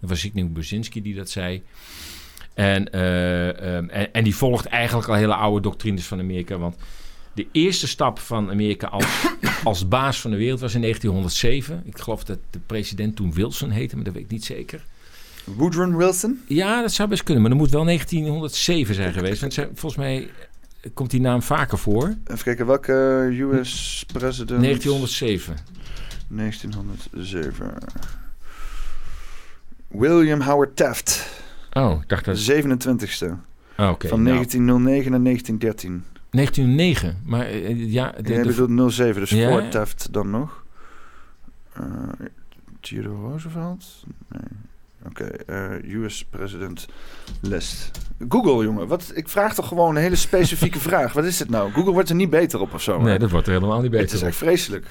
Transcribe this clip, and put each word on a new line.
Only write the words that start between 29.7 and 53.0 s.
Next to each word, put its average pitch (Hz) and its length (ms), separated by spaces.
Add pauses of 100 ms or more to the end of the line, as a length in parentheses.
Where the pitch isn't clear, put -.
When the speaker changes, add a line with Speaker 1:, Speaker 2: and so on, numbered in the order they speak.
Speaker 2:
William 151 520
Howard 139 360
Taft. - 640 (320)
Speaker 1:
Oh, 107 300
ik - 60
dacht - 160
dat 98 100
Speaker 2:
De 107 60
zevenentwintigste. 120 960 (400)
Speaker 1:
Oh, 101 140
oké, 85 180
Speaker 2:
Van 110 140
Speaker 1:
nou. 127 120
Speaker 2:
negentien 123 300
nul 123 140
negen 131 320
naar 127 100
negentien 123 380
dertien. 92 460 (260)
Speaker 1:
Negentien 131 360
nul 123 80
negen, 143 500
maar, 117 220
eh, 110 460
ja, 127 300
de, 107 100
Speaker 2:
Jij 117 100
Speaker 1:
de 120 60
Speaker 2:
bedoelt 120 200
nul 120 220
zeven, 110 300
dus 98 100
Speaker 1:
Ja. 113 200
Speaker 2:
voor 117 180
Taft 107 420
dan 101 200
nog. 127 340 (1080)
Eh, - 100 (1000)
Theodore 104 480
Roosevelt? 165 760 (240)
Nee. - 120 (640)
Oké, - 180
eh, 98 460 (140)
U 107 260
S - 140
president 92 640 (540)
list. - 500 (380)
Google, 147 360
jongen. 107 220
Wat, 170 280
ik 160 140
vraag 208 260
toch - 140
gewoon 170 280
een 151 60
hele 180 140
specifieke 170 680
Speaker 1:
<laughs> 160 40
Speaker 2:
vraag. 151 240
Wat 151 120
is 180 120
dit 135 140
nou? 101 220
Google 185 200
wordt 175 160
er 165 60
niet 180 160
beter 151 300
op 98 140
of 78 80
zo, 92 160
hè? 113 60